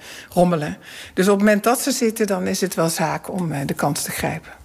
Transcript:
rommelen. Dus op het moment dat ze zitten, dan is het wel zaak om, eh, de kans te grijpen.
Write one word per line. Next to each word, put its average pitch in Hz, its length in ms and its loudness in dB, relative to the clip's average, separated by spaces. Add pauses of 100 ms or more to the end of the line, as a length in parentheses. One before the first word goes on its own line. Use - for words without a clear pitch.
(300)
rommelen. 175 480 2 (360)
Dus 185 140 2
op 208 80 6
het 196 100 2
moment 208 180 4
dat 240 180 2
ze 277 100 -2
zitten, 220 360 0
dan 190 200 -2
is 190 140 -2
het 190 140 -2
wel 165 140 2
zaak 156 420 -2
om, 175 200 -2
eh, 143 140 -4
de 170 80 -2
kans 147 300 0
te - 80 -8
grijpen. - 400 -6 (140)